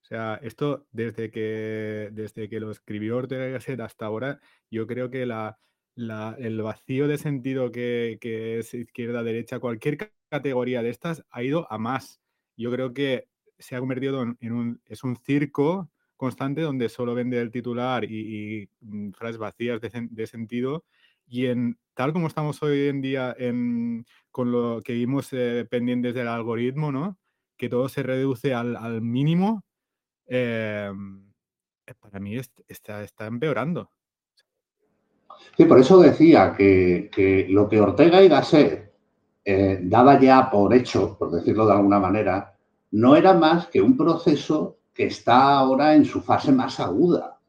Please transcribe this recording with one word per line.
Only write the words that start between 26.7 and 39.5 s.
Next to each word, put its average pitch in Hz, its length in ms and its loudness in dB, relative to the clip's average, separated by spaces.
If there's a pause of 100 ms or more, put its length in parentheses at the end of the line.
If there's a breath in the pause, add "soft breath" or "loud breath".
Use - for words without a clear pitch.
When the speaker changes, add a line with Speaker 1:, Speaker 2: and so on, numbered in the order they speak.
Speaker 1:
¿no? 165 260 -6 (400)
Que 123 120 -8
todo 127 200 -2
se 139 140 -8
reduce 131 500 -2
al, 120 220 -4
al 113 260 -8
mínimo, 165 640 -2 (640)
em, 104 1040 -6 (560)
eh, - 120 -20
para 98 200 -18
mí 101 160 -8
est-, - 320 -14
está, 104 360 -16
está 107 240 -14
empeorando. 123 600 -4 (1700 soft breath)
Speaker 2:
Sí, - 80 10
por - 140 10
eso 185 200 10
decía 147 580 8
que, 92 560 4
que 95 360 2
lo 101 200 4
que 107 100 4
Ortega 170 440 6
y 190 60 10
Gasset, 147 640 2 (500)
eh, 98 400 2